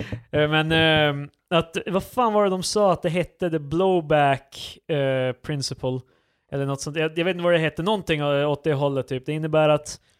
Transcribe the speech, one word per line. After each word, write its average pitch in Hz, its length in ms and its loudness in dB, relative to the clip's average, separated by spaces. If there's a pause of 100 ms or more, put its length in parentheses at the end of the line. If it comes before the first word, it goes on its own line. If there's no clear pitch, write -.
(320)
Eh, 151 160 2
men, 156 240 0
ehm, 151 560 2 (220)
att, 165 260 0 (100)
vad 185 180 -2
fan 240 280 0
var 208 120 4
det 190 60 2
de 185 120 -2
sa 202 300 2
att - 100 -2
det 180 60 -2
hette? 170 420 -4
The 160 80 -2
Blowback, 151 1200 0 (120)
eh, 135 420 0 (100)
Principle. 131 580 -6 (520)
Eller 139 140 -4
något 139 140 -4
sånt. 151 160 -10
Jag, 160 220 -2
jag 170 60 0
vet 180 100 0
inte 175 100 -6
vad 175 80 4
det 170 60 4
heter. 160 240 -2
Någonting, 170 380 -2
eh, 143 300 0
åt 143 140 -4
det 156 80 2
hållet, 139 360 -2
typ. 127 180 -6
Det 151 60 -4
innebär 156 360 2
att 151 320 -2 (200)